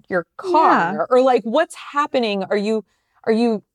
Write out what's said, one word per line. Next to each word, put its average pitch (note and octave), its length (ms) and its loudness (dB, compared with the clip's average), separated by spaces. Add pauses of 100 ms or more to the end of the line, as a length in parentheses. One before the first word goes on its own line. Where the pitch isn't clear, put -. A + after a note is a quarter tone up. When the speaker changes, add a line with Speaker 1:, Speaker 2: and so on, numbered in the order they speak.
Speaker 1:
your C#4 160 -2 (120)
car? D4+ 640 2
Speaker 2:
Yeah. - 60 -2 (100)
Speaker 1:
Or, B3 60 6
like, B3+ 220 2
what's C#4+ 320 -2
happening? A#3+ 720 -4
Are F#3+ 120 -2
you, G#3+ 260 -2 (420)
are A3+ 80 0
you A3+ 280 0 (140)